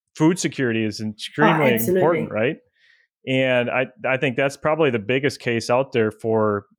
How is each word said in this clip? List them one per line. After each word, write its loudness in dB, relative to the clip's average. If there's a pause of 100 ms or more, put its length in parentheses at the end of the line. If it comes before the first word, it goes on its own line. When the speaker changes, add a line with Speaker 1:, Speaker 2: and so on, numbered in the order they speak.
(160)
Speaker 1:
food 2
security -2
is -6
extremely 0
Speaker 2:
Oh, 2
absolutely. 0
Speaker 1:
important, 0
right? -2 (720)
And 0
I, -2 (200)
I 0
think -2
that's -2
probably 0
the -2
biggest -2
case -2
out 0
there 2
for, 0 (100)